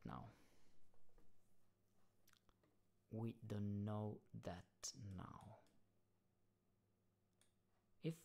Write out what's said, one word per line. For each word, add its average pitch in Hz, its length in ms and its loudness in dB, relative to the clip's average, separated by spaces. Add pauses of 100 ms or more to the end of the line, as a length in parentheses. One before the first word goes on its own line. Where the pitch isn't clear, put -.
now. 58 200 -2 (2750)
We 113 240 4 (120)
don't 104 380 6
know 107 340 4 (240)
that 90 220 -2 (520)
now. - 420 -8 (2500)
If 165 120 4 (100)